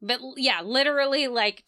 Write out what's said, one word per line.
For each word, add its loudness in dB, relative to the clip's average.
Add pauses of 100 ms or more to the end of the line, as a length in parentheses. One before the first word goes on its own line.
But, -4
l-, -14
yeah, 0
literally, 2
like, -2